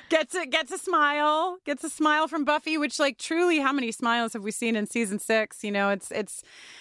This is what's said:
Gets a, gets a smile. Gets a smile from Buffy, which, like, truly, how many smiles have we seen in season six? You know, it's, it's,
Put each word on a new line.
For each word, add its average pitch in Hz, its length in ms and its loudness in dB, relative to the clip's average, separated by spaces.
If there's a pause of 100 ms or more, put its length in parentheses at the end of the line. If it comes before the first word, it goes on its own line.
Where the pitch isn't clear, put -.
(100)
Gets 320 240 2
a, 359 100 -2
gets 277 260 -2
a 359 60 -6
smile. 302 880 2
Gets 285 200 -6
a 320 40 -6
smile 311 400 2
from 302 160 -2
Buffy, 302 320 0
which, 294 220 -2
like, 285 180 2
truly, 330 440 2
how 269 120 2
many 262 180 -2
smiles 233 440 0
have 220 80 -8
we 208 80 -6
seen 226 260 -2
in 208 100 -2
season 208 320 -2
six? 220 460 -2
You 208 60 -4
know, 202 180 0
it's, 196 220 -2
it's, - 320 -6 (380)